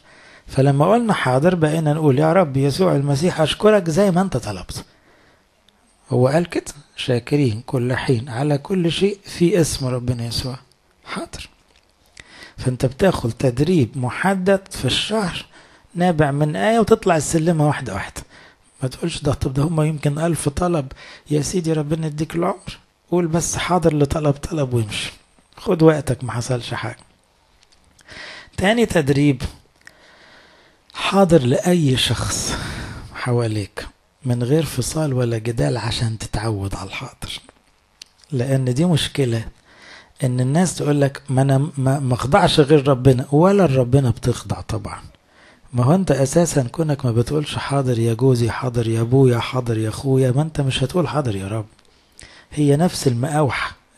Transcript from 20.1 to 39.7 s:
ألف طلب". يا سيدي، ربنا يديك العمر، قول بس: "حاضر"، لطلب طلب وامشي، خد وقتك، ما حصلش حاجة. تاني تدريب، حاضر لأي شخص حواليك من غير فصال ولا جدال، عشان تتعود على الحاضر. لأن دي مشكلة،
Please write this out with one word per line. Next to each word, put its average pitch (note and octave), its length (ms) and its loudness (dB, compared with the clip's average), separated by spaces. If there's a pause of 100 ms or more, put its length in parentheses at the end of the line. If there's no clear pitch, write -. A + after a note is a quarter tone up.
ألف D#3+ 300 -2
طلب". D#3+ 420 -2 (400)
يا D3 100 0
سيدي، D#3+ 320 -2
ربنا D#3 340 -2
يديك D3+ 280 -6
العمر، F3+ 420 -4 (340)
قول F3 160 0
بس: D#3+ 300 0
"حاضر"، E3 380 2
لطلب D3 380 2
طلب C#3 400 -4
وامشي، G#2+ 380 -4 (460)
خد F3 260 0
وقتك، D#3 400 4
ما A#2 80 -6
حصلش A#2+ 420 -4
حاجة. - 240 -8 (1600)
تاني A3 280 2
تدريب، C#3+ 560 2 (1500)
حاضر F3 480 4
لأي C#3 560 2
شخص - 560 -2 (600)
حواليك A2+ 760 -4 (380)
من A#2+ 180 -2
غير D3 220 2
فصال C#3 480 -4
ولا A#2+ 240 0
جدال، A#2+ 400 -2
عشان A2+ 400 -4
تتعود G2+ 580 -6
على G2 120 -12
الحاضر. - 520 -12 (920)
لأن C3 420 0
دي D#3 120 2
مشكلة، B2+ 600 0 (800)